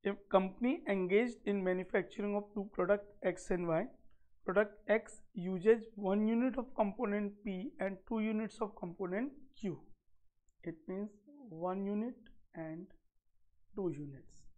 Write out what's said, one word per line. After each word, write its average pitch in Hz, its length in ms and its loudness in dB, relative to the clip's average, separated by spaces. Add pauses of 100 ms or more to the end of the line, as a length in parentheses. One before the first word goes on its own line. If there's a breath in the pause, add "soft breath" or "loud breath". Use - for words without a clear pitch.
If 202 120 0 (120)
company 220 600 2
engaged 202 580 2
in 202 180 2
manufacturing 185 720 0
of 202 80 -2 (100)
two 202 180 -2
product 202 340 2 (160)
X 185 280 -2
and 175 180 2
Y, 160 160 2 (600)
product 208 480 2
X - 260 -2 (140)
uses 185 500 4 (120)
one 202 300 2
unit 233 320 2
of 233 160 -6
component 208 580 0 (120)
P 196 360 -4
and 190 160 -2 (120)
two 220 120 0
units 214 400 -2
of 208 160 -4
component 190 560 -4 (280)
Q। 180 180 -4 (840)
It 160 140 -6 (120)
means 202 220 -6 (380)
one 180 380 -2
unit 214 280 0 (400)
and 160 320 -8 (880)
two 190 140 0
units। 143 540 -8 (160)